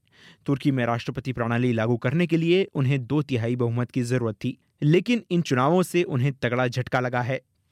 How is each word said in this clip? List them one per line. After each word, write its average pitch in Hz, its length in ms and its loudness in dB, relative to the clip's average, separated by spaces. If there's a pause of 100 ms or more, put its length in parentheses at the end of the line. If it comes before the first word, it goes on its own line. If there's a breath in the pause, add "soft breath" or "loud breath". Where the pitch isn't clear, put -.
(460 loud breath)
तुर्की 139 240 0
में 127 160 2
राष्ट्रपति 123 460 -4
प्रणाली 120 400 0
लागू 113 240 0
करने 151 300 0
के 160 100 0
लिए 170 380 2
उन्हें 135 320 0
दो 143 160 0
तिहाई 120 340 -2
बहुमत 120 340 -2
की 127 120 -2
जरूरत 117 320 -2
थी, - 240 -8 (240)
लेकिन 190 480 2
इन 175 120 2
चुनावों 147 400 2
से 175 200 0
उन्हें 139 300 0
तगड़ा 123 360 -2
झटका 127 320 -2
लगा 123 220 -2
है। 131 180 -4 (320)